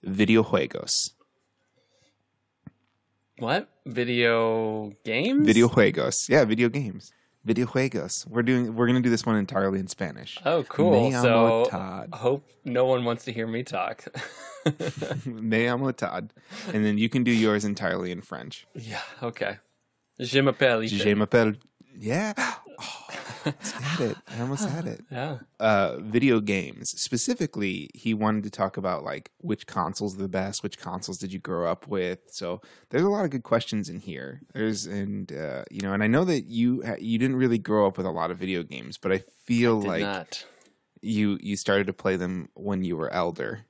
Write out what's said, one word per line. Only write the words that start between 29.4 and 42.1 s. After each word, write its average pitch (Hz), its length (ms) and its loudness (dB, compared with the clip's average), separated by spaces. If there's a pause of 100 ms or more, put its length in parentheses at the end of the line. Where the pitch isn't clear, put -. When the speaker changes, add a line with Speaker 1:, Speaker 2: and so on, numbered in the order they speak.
Speaker 1:
console's 95 480 -4
the 98 120 -6
best, 95 360 -4
which - 140 -8
consoles 92 400 -8
did 92 140 -8
you 95 60 -8
grow 85 320 -2
up - 160 -4
with. 92 320 -2 (140)
So 90 300 -8 (280)
there's 156 140 2
a 196 40 4
lot 202 160 0
of 156 60 0
good 135 140 -6
questions 110 440 0
in 85 120 -10
here. 69 400 -12 (140)
There's, 107 320 -2
and, 98 440 -6
uh, 69 400 -8
you 80 120 -10
know, 98 100 -2
and 101 100 0
I 107 60 2
know 139 160 4
that 160 220 0
you 120 380 0
ha-, 113 140 -4
you 113 200 -2
didn't 131 180 2
really 123 220 2
grow 104 280 2
up 95 100 0
with 92 100 -2
a 92 40 -2
lot 82 220 -2
of 90 60 -8
video 90 260 -4
games, 67 340 -14
but 95 140 -2
I 98 100 0 (220)
feel 117 320 4
Speaker 2:
I 107 60 2
did 101 60 -2
Speaker 1:
like 85 140 0
Speaker 2:
not. 98 440 -6 (540)
Speaker 1:
you, 104 400 0
you 101 160 -4
started 98 300 2
to 98 60 -4
play 95 240 0